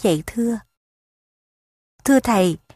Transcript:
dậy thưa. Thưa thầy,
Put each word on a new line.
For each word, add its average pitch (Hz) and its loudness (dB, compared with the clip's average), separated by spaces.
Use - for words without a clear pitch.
dậy 156 0
thưa. 233 -4
Thưa 269 4
thầy, 185 0